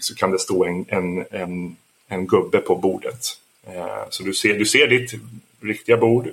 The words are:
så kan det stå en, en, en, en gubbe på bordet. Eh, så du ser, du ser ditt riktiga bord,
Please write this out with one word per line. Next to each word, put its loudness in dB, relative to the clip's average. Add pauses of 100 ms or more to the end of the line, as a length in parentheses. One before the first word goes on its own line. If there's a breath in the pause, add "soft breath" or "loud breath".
så -8
kan 0
det 0
stå 0
en, -4
en, -2
en, -8 (320)
en -6
gubbe 4
på 2
bordet. -4 (420)
Eh, -8
så -10
du -4
ser, 2
du 0
ser 4
ditt 2 (480)
riktiga 2
bord, 4